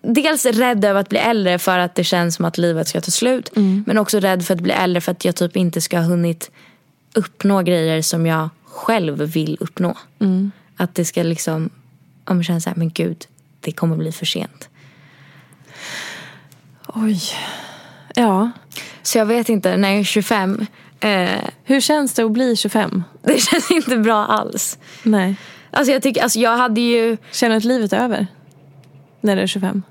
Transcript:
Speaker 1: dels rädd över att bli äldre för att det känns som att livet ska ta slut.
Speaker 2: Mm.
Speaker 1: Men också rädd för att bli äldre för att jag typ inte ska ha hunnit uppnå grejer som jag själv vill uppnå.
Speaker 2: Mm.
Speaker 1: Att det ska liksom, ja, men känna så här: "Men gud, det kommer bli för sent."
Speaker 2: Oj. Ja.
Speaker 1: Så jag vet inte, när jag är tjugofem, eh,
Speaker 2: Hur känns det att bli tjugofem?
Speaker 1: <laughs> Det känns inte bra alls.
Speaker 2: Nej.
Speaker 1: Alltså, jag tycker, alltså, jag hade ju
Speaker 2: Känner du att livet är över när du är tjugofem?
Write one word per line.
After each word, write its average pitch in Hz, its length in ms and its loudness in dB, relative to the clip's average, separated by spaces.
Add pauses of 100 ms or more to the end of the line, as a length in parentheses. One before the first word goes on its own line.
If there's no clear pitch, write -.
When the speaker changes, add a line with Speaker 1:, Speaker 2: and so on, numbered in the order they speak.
Speaker 1:
dels 285 440 2
rädd 233 400 2
över 202 140 4
att 196 100 -2
bli 196 100 0
äldre 196 400 2
för 185 200 2
att 175 160 -2
det 180 80 0
känns 175 320 0
som 175 100 -2
att 170 120 -2
livet 165 300 0
ska - 140 -4
ta 175 100 -4
slut. 254 440 -2
Speaker 2:
Mm. 196 320 2
Speaker 1:
Men 214 100 2
också 208 220 2
rädd 185 260 2
för 190 80 0
att 175 80 -2
bli 185 120 0
äldre 180 280 0
för 190 100 -4
att - 140 -6
jag 180 100 2
typ 175 200 -2
inte 175 260 0
ska - 180 -2
ha 165 60 2
hunnit 170 460 -2 (640)
uppnå 196 480 0
grejer 160 400 0
som 165 240 -2
jag 160 240 0 (160)
själv 165 560 -2
vill 156 380 -2
uppnå. - 380 -4 (220)
Speaker 2:
Mm. 196 320 0 (260)
Speaker 1:
Att 180 180 -4
det 175 100 -2
ska 175 180 -4
liksom, 160 460 -4 (580)
ja, 190 60 0
men 175 100 2
känna 170 160 -2
så 170 100 -4
här: 170 80 -6
"Men 165 120 -2
gud, 165 360 -6 (340)
det 165 120 -8
kommer 165 240 -2
bli 160 160 -4
för 165 140 -10
sent." - 440 -8 (2250)
Speaker 2:
Oj. 214 340 0 (960)
Ja. 226 360 4 (500)
Speaker 1:
Så - 160 -2
jag 214 80 4
vet 233 240 0
inte, 185 280 2
när 196 120 4
jag 202 100 2
är 202 40 2
tjugofem, 202 640 0 (340)
eh, 190 300 2 (340)
Speaker 2:
Hur 269 180 2
känns 294 320 0
det 233 100 0
att 220 80 0
bli 240 240 2
tjugofem? 202 480 -2 (100)
Speaker 1:
<laughs> - 80 -20
Det - 200 2
känns - 300 0
inte 277 260 2
bra 214 280 2
alls. - 520 -2 (260)
Speaker 2:
Nej. 196 320 2 (360)
Speaker 1:
Alltså, 277 220 2
jag 262 80 2
tycker, 254 220 0
alltså, 240 160 0
jag 233 180 2
hade 240 240 2
ju 233 360 2 (140)
Speaker 2:
Känner 226 240 2
du - 20 2
att 214 60 0
livet 233 300 0
är 196 100 2
över 214 240 -2 (920)
när 208 140 2
du 190 60 0
är 190 60 0
tjugofem? 190 440 -4